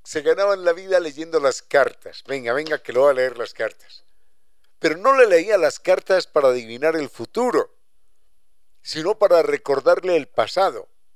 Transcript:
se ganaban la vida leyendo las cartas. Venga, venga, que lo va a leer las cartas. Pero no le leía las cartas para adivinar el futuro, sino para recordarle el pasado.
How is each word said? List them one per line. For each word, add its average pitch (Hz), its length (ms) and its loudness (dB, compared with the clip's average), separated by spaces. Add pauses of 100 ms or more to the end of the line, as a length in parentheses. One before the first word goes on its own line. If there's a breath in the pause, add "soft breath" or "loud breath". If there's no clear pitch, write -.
se - 180 -10
ganaban 185 440 0
la 170 80 2
vida 185 260 -2
leyendo 160 400 -6
las 139 220 -2
cartas. - 640 -2
Venga, 127 280 -6
venga, 151 260 -4
que - 140 -12
lo 127 100 4
va 143 80 6
a - 20 -2
leer 127 240 -2
las 113 160 -10
cartas. - 520 -12 (760)
Pero 160 180 -2
no 254 180 2
le 254 120 6
leía 190 300 2
las 151 220 -2
cartas 180 480 0
para 139 220 2
adivinar 123 460 -2
el 147 140 -6
futuro, 208 640 -4 (1080)
sino 165 360 -4
para 175 260 4
recordarle 147 720 0
el 139 120 -2
pasado. 123 600 -2 (280)